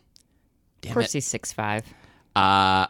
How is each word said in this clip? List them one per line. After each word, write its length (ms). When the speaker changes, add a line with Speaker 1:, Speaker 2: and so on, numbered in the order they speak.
Speaker 1:
damn 80
Speaker 2:
Of 60
course 100
Speaker 1:
it. 40
Speaker 2:
he's 80
six 260
five. 320
Speaker 1:
Uh, 540